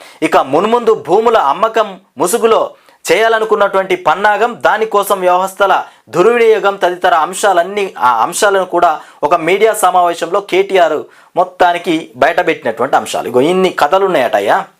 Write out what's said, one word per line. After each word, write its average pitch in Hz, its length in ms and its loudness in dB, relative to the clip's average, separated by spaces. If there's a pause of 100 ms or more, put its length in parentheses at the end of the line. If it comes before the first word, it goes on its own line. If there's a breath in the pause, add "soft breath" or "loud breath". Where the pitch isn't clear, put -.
(220 loud breath)
ఇక 160 160 2
మున్ముందు 208 560 0
భూముల 220 440 0
అమ్మకం 196 600 -2 (180)
ముసుగులో 208 540 0 (400 soft breath)
చేయాలనుకున్నటువంటి 202 840 0
పన్నాగం, 202 640 0
దానికోసం 208 600 0
వ్యవస్థల 185 640 0 (260 loud breath)
దుర్వినియోగం 202 680 2
తదితర 180 400 0
అంశాలన్నీ, 185 840 -2
ఆ 120 240 2
అంశాలను 190 420 0
కూడా 170 340 0 (240 loud breath)
ఒక 151 120 2
మీడియా 196 380 2
సమావేశంలో 175 680 0
కేటీఆర్ 185 580 0 (380 soft breath)
మొత్తానికి 175 800 -2
బయటపెట్టినటువంటి 151 800 -2
అంశాలు. 92 320 -4
ఇగో 123 140 0
ఇన్ని 180 280 0
కథలు 185 360 0
ఉన్నాయట 131 300 0
అయ్యా. 123 300 0 (140)